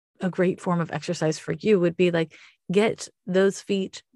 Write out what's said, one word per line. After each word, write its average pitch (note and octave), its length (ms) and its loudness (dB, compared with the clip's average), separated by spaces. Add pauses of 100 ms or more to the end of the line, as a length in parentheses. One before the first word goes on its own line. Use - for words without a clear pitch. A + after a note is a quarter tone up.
(200)
a F#3 120 -2
great F#3 280 0
form F3 220 -2
of D#3 100 -6
exercise D#3 460 -2
for - 220 -6
you G#3 200 4
would F3 160 0
be, F3+ 160 4
like, E3 240 -2 (360)
get G#3 360 0 (200)
those F#3+ 340 2
feet G3 400 -4 (140)